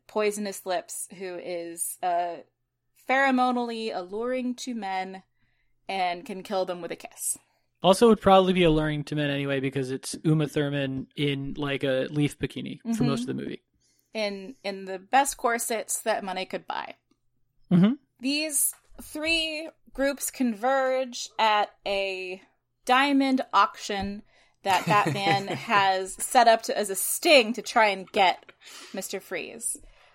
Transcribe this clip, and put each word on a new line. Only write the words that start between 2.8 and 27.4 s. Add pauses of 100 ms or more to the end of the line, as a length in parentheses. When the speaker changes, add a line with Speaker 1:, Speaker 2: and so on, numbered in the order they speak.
Speaker 1:
pheromonally
alluring
to
men (680)
and
can
kill
them
with
a
kiss. (420)
Speaker 2:
Also
would
probably
be
alluring
to
men
anyway
because
it's
Uma
Thurman
in,
like,
a
leaf
bikini
for
Speaker 1:
Mm-hmm.
Speaker 2:
most
of
the
movie. (500)
Speaker 1:
In,
in
the
best
corsets
that
money
could
buy. (760)
Speaker 2:
Mm-hmm. (260)
Speaker 1:
These (260)
three (240)
groups
converge (100)
at (160)
a (440)
diamond (100)
auction (420)
that
Batman
Speaker 2:
<laughs>
Speaker 1:
has
set
up
to,
as
a
sting